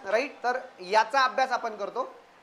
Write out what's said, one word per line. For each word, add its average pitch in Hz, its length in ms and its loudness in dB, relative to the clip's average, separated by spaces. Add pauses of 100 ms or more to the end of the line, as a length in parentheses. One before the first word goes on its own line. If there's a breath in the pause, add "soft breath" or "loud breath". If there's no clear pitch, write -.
राईट? 233 380 -2
तर 247 140 0 (220)
याचा 220 420 4
अभ्यास 254 280 2
आपण 226 260 -2
करतो 208 380 -6 (280)